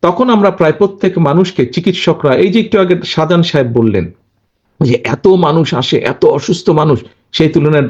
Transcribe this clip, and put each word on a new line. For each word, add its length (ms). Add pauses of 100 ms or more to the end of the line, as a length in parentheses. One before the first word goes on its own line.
তখন 300
আমরা 200
প্রায় 300
প্রত্যেক 380
মানুষকে 440 (120)
চিকিৎসকরা, 640
এই 160
যে 80
একটু 200
আগে 140 (180)
শাহজাহান 300
সাহেব 260 (100)
বললেন, 260 (800)
যে 100 (100)
এত 220 (200)
মানুষ 280
আসে, 240
এত 260
অসুস্থ 460
মানুষ, 280 (340)
সেই 160
তুলনায় 420